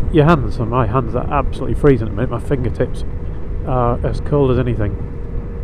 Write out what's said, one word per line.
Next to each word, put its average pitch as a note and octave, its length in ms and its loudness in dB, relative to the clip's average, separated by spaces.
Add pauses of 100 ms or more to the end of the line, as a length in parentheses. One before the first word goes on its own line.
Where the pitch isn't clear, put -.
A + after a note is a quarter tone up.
(120)
your D3 140 6
hands. C#3 320 2
And A2 120 -2
my B2 180 2
hands A2+ 280 0
are B2 160 -2
absolutely C3+ 440 0
freezing B2 320 4
at A2 40 -4
the G#2 40 -4
minute. B2 160 -2
My A#2+ 80 -4
fingertips B2+ 640 -2 (640)
are B2 360 0
as A2+ 180 -2
cold C#3+ 300 2
as A#2+ 60 2
anything, G#2 380 -2 (680)